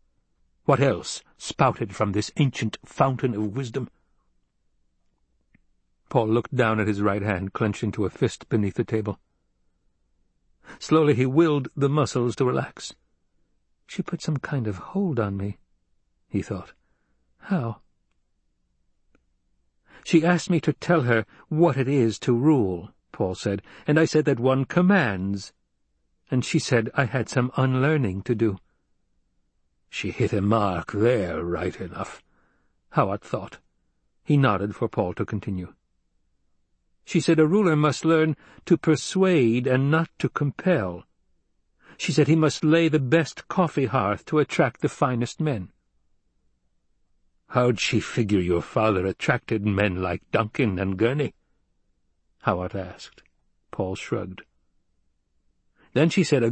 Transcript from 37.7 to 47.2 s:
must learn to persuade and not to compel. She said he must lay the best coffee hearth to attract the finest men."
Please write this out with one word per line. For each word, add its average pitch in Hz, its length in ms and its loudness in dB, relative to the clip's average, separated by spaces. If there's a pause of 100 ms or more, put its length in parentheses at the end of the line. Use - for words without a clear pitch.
must 151 300 0
learn 160 320 2 (280)
to 165 120 4
persuade 143 920 2
and 135 240 2
not 165 180 0 (100)
to - 100 -2
compel. 127 760 -2 (920)
She - 160 -4
said 143 160 4
he 165 80 4
must 156 260 2
lay 165 240 4
the 147 160 2 (140)
best - 320 -4
coffee 147 380 0
hearth 101 400 -2
to 151 120 0
attract 139 400 0
the - 80 0
finest 127 540 -2
men." 120 320 -4 (1700)